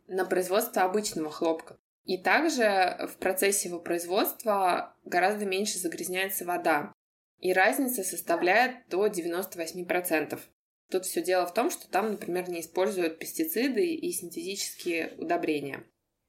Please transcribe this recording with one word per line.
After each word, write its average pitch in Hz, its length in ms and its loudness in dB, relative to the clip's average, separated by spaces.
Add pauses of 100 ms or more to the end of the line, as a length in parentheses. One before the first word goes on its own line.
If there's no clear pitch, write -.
на 185 200 -2
производство 185 560 2
обычного 185 480 0
хлопка. 165 480 -2 (260)
И 180 140 -2
также 214 920 2
в - 100 -16
процессе 190 500 2
его 170 120 -6
производства 190 1120 0 (100)
гораздо 208 420 2
меньше 196 320 -2
загрязняется 185 640 -4
вода. 170 480 0 (480)
И 185 120 2
разница 240 520 2
составляет 185 840 2
до 202 200 2
девяносто 175 500 -4
восьми 175 260 -6
процентов. 170 640 -2 (420)
Тут 185 140 0
все - 160 -4
дело 180 260 2
в - 80 -8
том, 262 160 2
что - 180 -10
там, 208 240 0
например, 180 360 -4
не 170 120 -6
используют 180 580 0
пестициды 202 760 0
и 170 200 -4
синтетические 175 1080 -6
удобрения. 160 680 -2 (440)